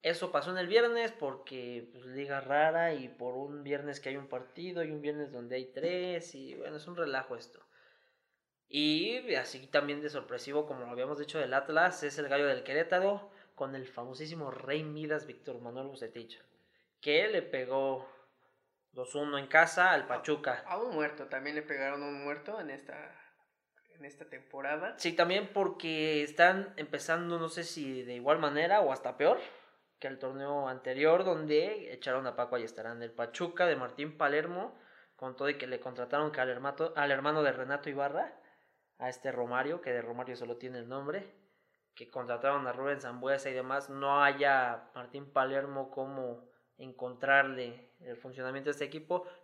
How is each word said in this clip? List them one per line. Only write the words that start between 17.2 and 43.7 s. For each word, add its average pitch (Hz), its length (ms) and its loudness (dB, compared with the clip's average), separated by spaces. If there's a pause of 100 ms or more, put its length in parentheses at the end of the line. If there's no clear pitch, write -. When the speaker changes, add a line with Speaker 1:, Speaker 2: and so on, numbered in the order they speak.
Speaker 1:
le 185 120 4
pegó 135 680 0 (840)
dos 127 240 -8
uno 147 220 0
en 135 100 -4
casa 170 440 8
al 143 160 4
Pachuca. 147 580 -2
Speaker 2:
A, 180 80 -6
a 190 80 -2
un 240 140 -2
muerto, 147 320 -2
también 143 280 -4
le 151 60 -2
pegaron 143 420 -4
un 143 220 -6
muerto 147 340 -6
en 156 120 -6
esta, 139 440 -14 (800)
en 151 80 -18
esta 139 240 -16
temporada. 143 680 -4
Speaker 1:
Sí, 170 160 -2
también 185 400 4
porque 160 720 0
están 180 520 6
empezando, 165 640 -2
no 160 80 -2
sé 165 160 -6
si 135 400 -6
de 123 120 -8
igual 143 240 4
manera 160 420 6
o 143 100 6
hasta 127 260 -2
peor 165 220 6 (600)
que 135 100 -8
el 131 100 -10
torneo 139 480 -2
anterior, 139 560 4
donde 165 680 2
echaron 131 340 0
a 117 80 -4
Paco 123 220 0
Ayestarán 113 420 -6
del 117 140 -8
Pachuca, 175 540 0
de 147 100 4
Martín 143 400 -6
Palermo, 160 600 0 (380)
con 127 220 -10
todo 139 100 0
y 143 100 0
que 127 80 -6
le 127 140 -6
contrataron 127 540 -2
que 135 80 0
al 127 80 2
hermato-, 139 480 -2
al 143 140 2
hermano 147 300 2
de 139 120 6
Renato 139 360 -4
Ibarra, 143 480 -2 (600)
a 127 100 -6
este 127 240 -4
Romario, 123 500 0
que 131 120 -4
de 120 80 0
Romario 120 340 -6
solo 120 220 -6
tiene 127 220 -10
el 117 100 -10
nombre, 143 440 -6 (600)
que 117 140 -16
contrataron 131 580 0
a 120 60 -2
Rubén 135 260 -2
Sambueza 135 500 -2
y 127 40 -4
demás, 135 360 -4